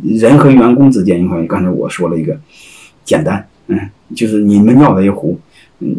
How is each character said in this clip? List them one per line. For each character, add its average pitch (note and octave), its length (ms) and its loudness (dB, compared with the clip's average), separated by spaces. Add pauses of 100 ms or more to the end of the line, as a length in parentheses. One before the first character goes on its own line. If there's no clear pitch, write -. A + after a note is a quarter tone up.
(160)
人 A#2+ 220 4
和 C#3+ 120 4
员 B2 240 4
工 C3+ 160 4
之 G#2 140 0
间， F2+ 180 0
你 F#2 60 -2
看 E2+ 180 -4
刚 F2 160 -4
才 F#2 60 -2
我 - 220 -4
说 E2+ 180 -6
了 - 100 -4
一 D#2+ 60 -6
个 - 100 -6 (720)
简 - 180 -2
单， - 240 -6 (200)
嗯， - 120 -4 (360)
就 A#2 120 -4
是 G#2+ 140 -2
你 G2+ 180 2
们 A2 200 4
尿 C3+ 160 4
在 F#2+ 80 0
一 G2 80 0
壶， - 280 -6 (420)
嗯， - 180 -6